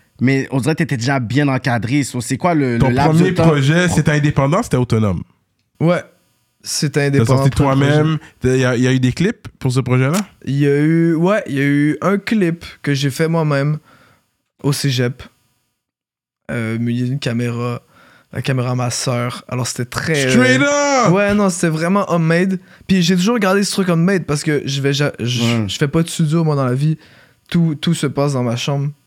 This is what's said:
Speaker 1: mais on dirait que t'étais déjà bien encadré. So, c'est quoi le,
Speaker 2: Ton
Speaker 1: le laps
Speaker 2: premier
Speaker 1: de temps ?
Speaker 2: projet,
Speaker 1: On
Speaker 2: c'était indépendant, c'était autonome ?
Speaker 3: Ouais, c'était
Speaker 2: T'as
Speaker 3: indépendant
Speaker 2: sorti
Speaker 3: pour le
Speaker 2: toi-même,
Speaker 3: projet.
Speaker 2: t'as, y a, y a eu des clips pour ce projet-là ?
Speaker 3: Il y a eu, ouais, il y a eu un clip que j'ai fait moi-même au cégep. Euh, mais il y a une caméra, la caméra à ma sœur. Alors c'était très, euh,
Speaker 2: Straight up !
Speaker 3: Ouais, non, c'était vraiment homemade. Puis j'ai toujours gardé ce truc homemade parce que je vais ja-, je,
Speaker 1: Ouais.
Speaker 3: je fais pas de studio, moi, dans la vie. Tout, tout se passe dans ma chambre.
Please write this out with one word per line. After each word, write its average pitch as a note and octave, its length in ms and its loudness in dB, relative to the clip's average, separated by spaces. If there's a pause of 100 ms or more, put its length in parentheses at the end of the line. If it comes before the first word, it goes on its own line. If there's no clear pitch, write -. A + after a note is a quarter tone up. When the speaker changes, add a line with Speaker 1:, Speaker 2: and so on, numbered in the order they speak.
(220)
Speaker 1:
mais C3+ 300 2
on C3 100 0
dirait D3 140 0
que - 20 -12
t'étais C#3+ 180 -2
déjà C3 240 -2
bien B2+ 300 0
encadré. B2+ 540 0
So, B2 180 -6
c'est C3 160 -4
quoi F3+ 160 0
le, B2+ 260 0
Speaker 2:
Ton C3+ 80 4
Speaker 1:
le B2 80 2
laps D3 220 4
Speaker 2:
premier F3+ 140 4
Speaker 1:
de F3 40 -2
temps ? E3 140 4
Speaker 2:
projet, D#3 400 2
Speaker 1:
On - 60 -2
Speaker 2:
c'était D#3 160 2
indépendant, D3 520 2
c'était C#3 140 -2
autonome ? A2 440 0 (600)
Speaker 3:
Ouais, E3+ 220 2 (600)
c'était - 380 -2
Speaker 2:
T'as C#3+ 60 0
Speaker 3:
indépendant C3+ 300 2
Speaker 2:
sorti C3+ 120 4
Speaker 3:
pour C#3 200 2
le C3+ 60 2
Speaker 2:
toi-même, D3+ 420 2
Speaker 3:
projet. - 20 -4 (200)
Speaker 2:
t'as, B2+ 160 0
y C3 100 2
a, B2 120 0
y B2+ 100 2
a C3 60 2
eu C3 80 2
des B2+ 100 0
clips - 380 -4 (100)
pour B2+ 140 -2
ce C3 80 0
projet-là ? C3 380 0 (260)
Speaker 3:
Il C#3 120 -2
y C#3+ 100 2
a C#3+ 120 2
eu, E3 360 2
ouais, F#3 320 0
il C3+ 80 -6
y C3+ 40 -2
a C#3 60 0
eu D3 360 2
un G3 160 0
clip F#3 460 -2 (180)
que C#3+ 120 -2
j'ai C#3 160 -2
fait D#3+ 180 -2
moi-même D3+ 500 0 (880)
au C#3+ 80 0
cégep. B2+ 500 -2 (1300)
Euh, A#2 280 -4
mais A#2+ 140 -2
il A#2+ 60 -2
y B2 40 0
a B2 80 -2
une C#3 80 -4
caméra, A#2+ 640 -4 (520)
la - 80 -8
caméra B2+ 300 -2
à B2+ 40 -2
ma B2 140 -2
sœur. A#2+ 580 -4
Alors B2 200 -6
c'était - 180 -8
très, C#3+ 400 -2
euh, B2+ 40 0
Speaker 2:
Straight B3+ 320 4
up ! C#4+ 520 2
Speaker 3:
Ouais, G3+ 200 2
non, G3+ 160 2
c'était F3 200 0
vraiment E3+ 420 0
homemade. F3 480 2 (280)
Puis F#3+ 140 2
j'ai F3 140 2
toujours G#3+ 240 0
gardé G3 240 2
ce - 80 -4
truc F#3 180 -2
homemade E3+ 360 2
parce D3 180 -4
que D3+ 220 0
je C#3 160 -4
vais C#3 120 0
ja-, C#3+ 260 -2
je, B2 220 -2
Speaker 1:
Ouais. A#2 280 0
Speaker 3:
je - 80 -8
fais D3 100 0
pas D#3+ 160 0
de E3+ 60 -6
studio, E3 340 0
moi, D#3 120 0
dans C3+ 100 0
la B2 80 0
vie. D3+ 240 0 (520)
Tout, E3 300 0
tout E3+ 140 0
se D#3+ 140 -2
passe C#3 260 -2
dans B2+ 100 -2
ma A#2+ 120 -2
chambre. C#3+ 340 -2 (160)